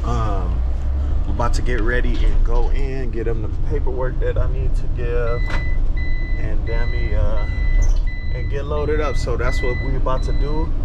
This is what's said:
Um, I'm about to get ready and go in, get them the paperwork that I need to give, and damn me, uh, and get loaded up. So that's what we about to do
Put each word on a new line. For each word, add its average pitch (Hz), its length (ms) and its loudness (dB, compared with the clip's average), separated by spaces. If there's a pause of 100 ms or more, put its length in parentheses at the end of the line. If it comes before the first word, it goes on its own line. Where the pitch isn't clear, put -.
Um, 110 500 0 (680)
I'm - 100 -2
about 120 200 0
to - 80 0
get 107 180 0
ready 123 440 2
and - 200 4
go - 260 2
in, 131 400 0
get 113 140 -4
them 113 180 -2
the 107 60 -4 (200)
paperwork - 520 -2
that 123 180 0
I - 140 0
need 123 240 0
to - 100 0 (100)
give, 120 440 -2 (960)
and - 260 0
damn - 280 0
me, - 220 0
uh, - 300 2 (920)
and - 160 -2
get 143 160 -4
loaded 151 340 -2
up. 147 160 -2
So 147 200 0
that's 127 260 0
what 123 220 0
we 135 120 0
about 131 280 2
to - 80 0
do 151 400 0 (120)